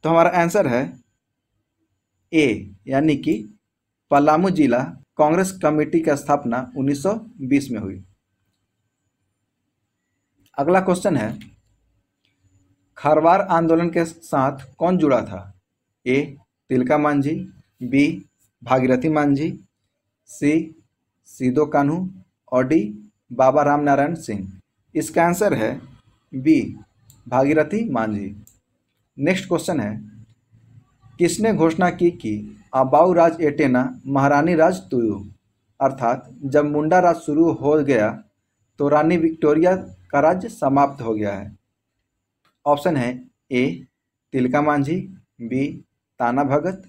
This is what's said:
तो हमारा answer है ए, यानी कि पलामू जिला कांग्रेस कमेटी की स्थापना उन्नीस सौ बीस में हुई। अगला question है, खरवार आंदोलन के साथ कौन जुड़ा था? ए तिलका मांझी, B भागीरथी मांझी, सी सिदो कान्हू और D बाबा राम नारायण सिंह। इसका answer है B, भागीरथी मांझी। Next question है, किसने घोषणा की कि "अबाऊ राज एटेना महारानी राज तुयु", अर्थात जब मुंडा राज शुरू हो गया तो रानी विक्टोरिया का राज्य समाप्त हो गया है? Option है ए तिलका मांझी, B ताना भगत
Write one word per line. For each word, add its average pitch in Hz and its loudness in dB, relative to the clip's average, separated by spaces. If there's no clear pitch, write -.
तो 156 -2
हमारा 165 4
answer 170 2
है 123 0
ए, 120 0
यानी 143 2
कि 165 -2
पलामू 151 4
जिला 139 2
कांग्रेस 165 2
कमेटी 151 0
की 156 0
स्थापना 135 -2
उन्नीस 139 -2
सौ 196 0
बीस 139 -2
में 110 -6
हुई। 95 -10
अगला 170 2
question 180 -2
है, 110 -6
खरवार 160 4
आंदोलन 170 0
के 170 -2
साथ 139 -4
कौन 180 0
जुड़ा 139 2
था? 98 -12
ए 131 0
तिलका 127 0
मांझी, 147 0
B 135 -2
भागीरथी 127 0
मांझी, 147 0
सी 160 -2
सिदो 131 -2
कान्हू 147 0
और 127 0
D 165 2
बाबा 131 2
राम 143 0
नारायण 143 0
सिंह। 95 -10
इसका 165 0
answer 180 0
है 117 -2
B, 135 0
भागीरथी 151 0
मांझी। 107 -6
Next 170 -2
question 170 -4
है, 107 -6
किसने 196 0
घोषणा 165 2
की 175 0
कि 110 -8
"अबाऊ 147 4
राज 165 2
एटेना 143 2
महारानी 143 2
राज 160 2
तुयु", 110 -2
अर्थात 131 -2
जब 147 2
मुंडा 156 2
राज 175 4
शुरू 156 2
हो 139 0
गया 117 2
तो 143 0
रानी 156 4
विक्टोरिया 160 2
का 143 2
राज्य 185 0
समाप्त 139 0
हो 113 -4
गया 104 -4
है? 98 -12
Option 147 0
है 123 -2
ए 131 -2
तिलका 131 0
मांझी, 147 -2
B 127 -4
ताना 127 0
भगत 151 -4